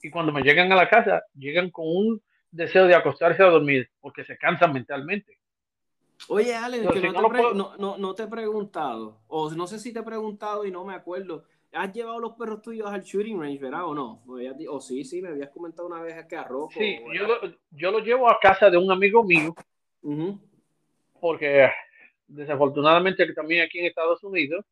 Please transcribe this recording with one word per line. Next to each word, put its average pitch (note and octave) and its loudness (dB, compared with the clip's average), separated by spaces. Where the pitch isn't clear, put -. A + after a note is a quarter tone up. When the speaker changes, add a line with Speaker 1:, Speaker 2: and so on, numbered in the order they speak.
Speaker 1:
Y D#3+ -14
cuando D#3+ -6
me C#3+ -2
llegan D#3+ 4
a F#3+ 6
la F3 6
casa, G3 4
llegan D3 -4
con E3 -10
un G3+ 0
deseo E3+ 4
de F3+ 10
acostarse E3 2
a F#3+ 10
dormir D3 4
porque C#3 -16
se B2+ -16
cansan E3 2
mentalmente. C#3+ -8
Speaker 2:
Oye, A3+ 0
Allen, A#3+ -6
Speaker 1:
Pero F3+ 0
Speaker 2:
que F#3+ 0
Speaker 1:
si F3+ 0
Speaker 2:
no E3+ -2
Speaker 1:
no F3+ -4
Speaker 2:
te F#3+ 0
Speaker 1:
lo A3+ 4
Speaker 2:
pre-, A#3+ 0
Speaker 1:
puedo A#3 2
Speaker 2:
no, G3 -6
no, G3 -8
no F#3+ -6
te A3 -10
he G#3+ -10
preguntado, G3 -8
o D#3 -6
no E3+ -6
sé G#3 -12
si A#3 -14
te A3 -10
he A3 -10
preguntado G#3+ -8
y G3 -6
no F3+ -12
me G3 -12
acuerdo. F3 -12
¿Has F#3+ -8
llevado A#3 -10
los A3 -10
perros A3 -12
tuyos A3 -12
al G3+ -10
shooting G#3 -6
range, C#3+ -8
verdad, C#3 -10
o D#3 -8
no? A#2+ -10
O B2+ -16
ya C3 -10
di-, D3+ -14
o C#3+ -10
sí, C3 -10
sí, F3 -12
me F#3+ -12
habías C#3+ -10
comentado E3+ -14
una E3+ -12
vez E3 -14
que E3+ -14
a C#3+ -10
Rocco, C3 -10
Speaker 1:
Sí, G#3 -4
Speaker 2:
¿verdad? D#3 -12
Speaker 1:
yo F#3+ -6
lo, G#3+ -4
yo E3 -4
lo G#3+ 0
llevo A#3+ 2
a G#3+ 4
casa G3 8
de F3 4
un F#3 2
amigo G3 4
mío, E3 0
Speaker 2:
Ujú. D#3 -6
Speaker 1:
porque D3 4
desafortunadamente D3 2
que D#3+ -8
también E3 0
aquí E3 -6
en F3 -4
Estados E3 -2
Unidos F3+ -4